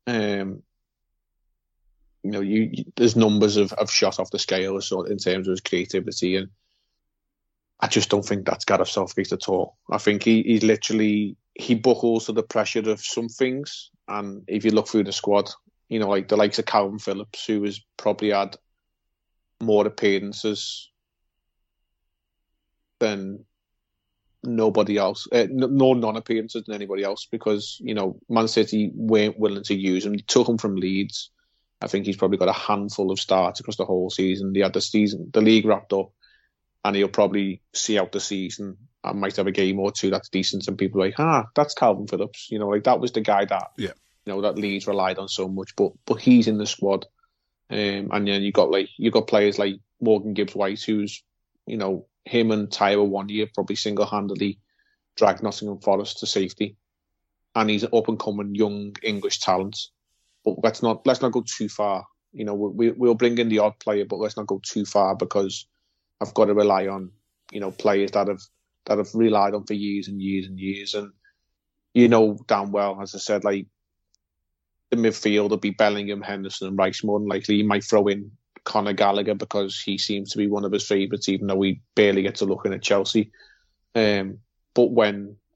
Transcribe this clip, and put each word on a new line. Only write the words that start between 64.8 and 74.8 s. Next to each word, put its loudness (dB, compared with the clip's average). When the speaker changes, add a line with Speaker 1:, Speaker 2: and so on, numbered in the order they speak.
Speaker 1:
far, 2
because -4
I've -8
got 6
to 4
rely 2
on, -10
you -10
know, -6
players 0
that 0
have, -4
that 0
have -4
relied 2
on -6
for -6
years -6
and -10
years -4
and -14
years. -8
And -8
you 8
know 6
damn 0
well, 0
as -12
I -12
said, -2
like, -2